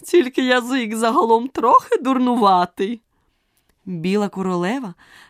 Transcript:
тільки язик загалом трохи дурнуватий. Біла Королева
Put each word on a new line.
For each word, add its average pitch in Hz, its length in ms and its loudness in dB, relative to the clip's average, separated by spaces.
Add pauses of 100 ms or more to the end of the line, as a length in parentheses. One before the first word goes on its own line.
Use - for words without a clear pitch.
тільки 269 380 0
язик 247 540 0
загалом 226 520 2
трохи 392 500 2
дурнуватий. 233 1040 0 (840)
Біла 190 420 -2
Королева 190 680 -4 (360)